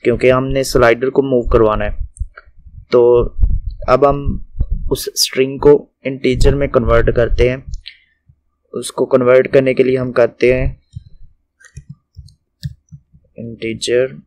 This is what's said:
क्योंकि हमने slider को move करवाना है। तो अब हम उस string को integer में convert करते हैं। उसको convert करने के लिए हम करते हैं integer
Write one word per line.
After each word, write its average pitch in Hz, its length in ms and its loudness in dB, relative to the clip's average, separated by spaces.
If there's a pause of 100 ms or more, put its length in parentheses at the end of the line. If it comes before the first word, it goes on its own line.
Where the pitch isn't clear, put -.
क्योंकि 123 260 2
हमने 135 340 0
slider 123 460 2
को 135 120 0
move 131 280 -2
करवाना 107 360 2
है। - 220 -8 (840)
तो 123 100 4 (880)
अब 131 160 2
हम 143 140 0 (720)
उस - 260 -6
string 131 440 -2
को 147 120 6 (320)
integer 135 500 2
में 139 140 -2
convert 117 460 2
करते 120 340 0
हैं। 131 140 -8 (1080)
उसको - 320 -6
convert 127 480 4
करने 131 200 2
के 127 100 0
लिए 127 140 0
हम 127 140 -6
करते 120 420 0
हैं 127 240 -4 (2500)
integer 117 720 -4 (200)